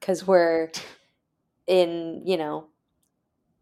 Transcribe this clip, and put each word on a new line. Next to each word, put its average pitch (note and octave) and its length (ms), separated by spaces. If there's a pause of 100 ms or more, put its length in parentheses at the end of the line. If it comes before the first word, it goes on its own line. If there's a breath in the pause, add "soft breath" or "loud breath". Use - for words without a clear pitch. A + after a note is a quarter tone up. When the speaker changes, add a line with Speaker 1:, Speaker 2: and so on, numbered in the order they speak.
Speaker 1:
'cause F#3 240
we're E3 480
Speaker 2:
<laughs> - 920
Speaker 1:
in, E3+ 580
you F3+ 120
know, D#3 320 (920)